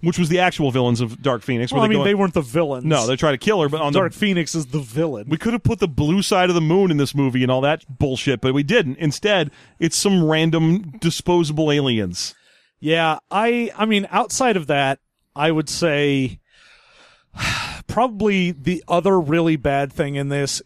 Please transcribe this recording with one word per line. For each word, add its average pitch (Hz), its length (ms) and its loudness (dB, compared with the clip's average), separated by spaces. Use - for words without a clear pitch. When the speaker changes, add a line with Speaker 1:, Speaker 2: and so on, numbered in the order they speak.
Speaker 1:
which 170 180 0
was 170 100 2
the 170 100 2
actual 170 320 0
villains 123 300 2
of 117 220 -6
Dark 123 200 -2
Phoenix, 123 300 -4
where - 60 0
Speaker 2:
Well, 226 60 4
I 220 40 4
Speaker 1:
they 220 60 2
Speaker 2:
mean, 196 60 2
Speaker 1:
go - 40 2
Speaker 2:
they 202 100 2
weren't 196 200 0
the 175 60 0
villains. 135 440 -2
Speaker 1:
No, 143 220 2
they 131 100 0
try 156 160 2
to 131 60 -2
kill 202 240 0
her, 147 60 2
but 156 120 -4
on 147 120 0
Speaker 2:
Dark 185 200 2
Speaker 1:
the - 60 -16
Speaker 2:
Phoenix 185 360 0
is 156 120 -4
the 127 140 -4
villain. 123 480 -4
Speaker 1:
We 160 100 0
could 226 160 -2
have 240 100 -4
put 220 160 0
the 190 80 2
blue 151 340 0
side 180 280 4
of 180 40 2
the 170 60 2
moon 175 320 4
in 147 60 2
this 139 180 0
movie 127 260 0
and 127 80 2
all 131 120 2
that 151 220 0
bullshit, 131 420 -2
but 131 140 0
we 143 80 2
didn't. 156 360 0
Instead, 165 520 0
it's 165 160 0
some 190 280 4
random 160 760 2
disposable 160 720 0
aliens. 113 600 -2
Speaker 2:
Yeah, 160 380 0
I, 233 460 0
I 208 100 -2
mean, 202 240 0
outside 233 460 0
of 160 120 -6
that, 139 300 0
I 151 160 0
would 156 180 0
say 143 720 -2
<sighs> - 140 -6
probably 202 640 0
the 147 340 -4
other 180 320 2
really 165 380 2
bad 139 360 -2
thing 143 220 -4
in 139 140 -4
this 139 380 -2